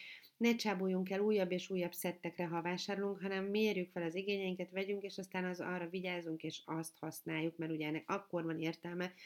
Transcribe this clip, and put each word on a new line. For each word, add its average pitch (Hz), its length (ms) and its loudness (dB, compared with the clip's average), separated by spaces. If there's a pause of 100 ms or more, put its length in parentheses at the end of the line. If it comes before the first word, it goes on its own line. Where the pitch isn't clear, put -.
(360)
ne 233 180 6
csábuljunk 190 560 2
el 196 100 2
újabb 208 300 4
és 180 200 0
újabb 175 220 2
szettekre, 175 520 -2
ha 170 180 0
vásárolunk, 190 580 0
hanem 190 240 0
mérjük 202 460 2
fel 175 120 -2
az 165 120 0
igényeinket, 190 560 0
vegyünk, 196 320 -2
és 196 160 -8
aztán 185 260 -2
az, 180 160 -2
arra 175 280 -2
vigyázunk, 175 540 -4
és 160 220 -6
azt 160 340 -4
használjuk, 160 580 -2
mert 165 160 -2
ugye 156 140 0
ennek 151 240 -2
akkor 180 340 -2
van 160 160 -2
értelme, 175 520 -2 (140)